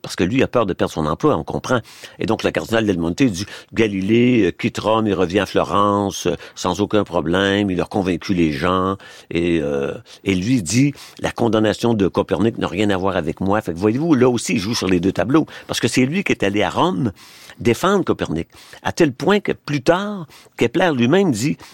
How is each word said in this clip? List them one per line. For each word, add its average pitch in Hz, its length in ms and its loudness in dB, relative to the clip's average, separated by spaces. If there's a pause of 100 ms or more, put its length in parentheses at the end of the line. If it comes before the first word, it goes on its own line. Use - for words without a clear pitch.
parce - 160 -12
que 92 80 0
lui 117 180 0
a - 60 0
peur 117 160 0
de 87 80 -4
perdre 92 180 -2
son 78 140 -4
emploi, 92 320 0
on 76 80 -6
comprend. 120 340 -2 (400)
Et - 60 -2
donc, 107 180 -2
le 90 80 0
cardinal 107 340 0
Del 98 140 0
Monte 85 240 0
dit, « 104 220 0 (280)
Galilée, 110 720 2
euh, 85 40 2
quitte - 280 -4
Rome 110 280 2
et 101 60 2
revient 90 260 0
à 95 60 2
Florence, 98 800 0
euh, 78 80 0 (180)
sans 90 280 -2
aucun 101 240 0
problème, 98 680 0
il 90 80 -2
a 80 60 -2
convaincu 92 480 -2
les 82 180 2
gens. » 92 460 -2 (340)
Et, 85 300 0
euh, 71 320 -4 (320)
et 98 100 2
lui 110 260 0
dit, « 120 320 0 (260)
La 80 120 -4
condamnation 110 640 0
de 98 160 2
Copernic 98 480 0
n'a 92 100 -2
rien 101 220 -2
à 95 80 0
voir 92 180 -2
avec 82 240 -2
moi. » 98 220 0
Fait 92 120 -6
que 82 60 -10
voyez-vous, 131 360 2
là 123 120 4
aussi, 123 280 0
il 110 40 0
joue 104 160 -4
sur 92 140 -2
les 92 100 2
deux 90 140 0
tableaux, 131 320 2 (200)
parce - 140 -6
que 123 80 0
c'est 127 180 2
lui 170 200 -4
qui 127 80 0
est - 100 -2
allé 101 180 0
à 90 80 0
Rome 139 440 0 (460)
défendre 170 440 2
Copernic. 82 440 -2 (340)
À 95 100 -4
tel 151 220 2
point 196 260 0
que - 120 -4
plus 143 300 -6
tard, 185 460 0 (300)
Kepler 170 360 2
lui-même 147 380 4
dit, « 120 260 -2 (160)